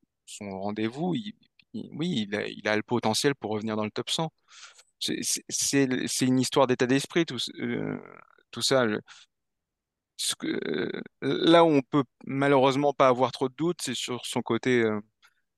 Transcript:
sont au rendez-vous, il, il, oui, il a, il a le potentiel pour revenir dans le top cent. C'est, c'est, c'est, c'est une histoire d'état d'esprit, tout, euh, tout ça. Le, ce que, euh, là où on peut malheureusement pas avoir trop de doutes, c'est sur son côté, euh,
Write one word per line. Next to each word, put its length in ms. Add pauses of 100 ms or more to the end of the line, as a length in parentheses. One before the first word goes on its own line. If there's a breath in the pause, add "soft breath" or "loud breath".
(260)
sont 220
au 140
rendez-vous, 540
il, 180 (400)
il, 200
oui, 360
il 60
a, 120
il 200
a 100
le 60
potentiel 520
pour 160
revenir 260
dans 80
le 60
top 180
cent. 220 (680 soft breath)
C'est, 220
c'est, 280
c'est, 580
c'est 180
une 140
histoire 280
d'état 200
d'esprit, 380
tout, 120 (220)
euh, 380 (540)
tout 100
ça. 240
Le, 160 (1160 soft breath)
ce 180
que, 120 (200)
euh, 240 (300)
là 440
où 40
on 120
peut 220 (220)
malheureusement 680
pas 160
avoir 220
trop 180
de 60
doutes, 260
c'est 140
sur 300
son 160
côté, 420
euh, 160 (580)